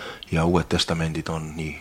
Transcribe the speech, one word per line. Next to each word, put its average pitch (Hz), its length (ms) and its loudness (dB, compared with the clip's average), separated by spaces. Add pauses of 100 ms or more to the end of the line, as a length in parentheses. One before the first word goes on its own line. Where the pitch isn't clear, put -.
(300)
ja 80 140 4
Uued 85 240 4
Testamendid 82 640 0
on 78 240 -6
nii 78 240 -6